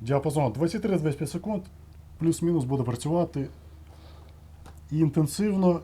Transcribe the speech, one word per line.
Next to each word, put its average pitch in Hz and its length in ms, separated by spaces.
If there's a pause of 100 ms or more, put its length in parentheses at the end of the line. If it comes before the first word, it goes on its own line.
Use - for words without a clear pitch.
Діапазон 139 520
двадцять 170 300
три — 202 160
двадцять 151 200
п'ять 151 120
секунд, 190 320 (560)
плюс-мінус 165 460
буде 131 180
працювати 143 680 (1400)
і 151 80
інтенсивно, 175 840